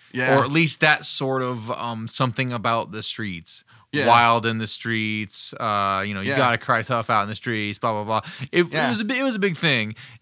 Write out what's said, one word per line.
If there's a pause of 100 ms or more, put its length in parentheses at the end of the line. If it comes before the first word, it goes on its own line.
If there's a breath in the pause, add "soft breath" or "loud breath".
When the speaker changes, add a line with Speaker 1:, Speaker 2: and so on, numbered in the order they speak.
(140 soft breath)
Speaker 1:
Yeah.
Speaker 2:
Or
at
least
that
sort
of,
um,
something
about
the
streets. (280 soft breath)
Speaker 1:
Yeah.
Speaker 2:
Wild
in
the
streets.
Uh,
you
know,
you
Speaker 1:
Yeah.
Speaker 2:
gotta
cry
tough
out
in
the
streets.
Blah
blah
blah. (220 loud breath)
It,
it
Speaker 1:
Yeah.
Speaker 2:
was
a
bi-,
it
was
a
big
thing, (260 loud breath)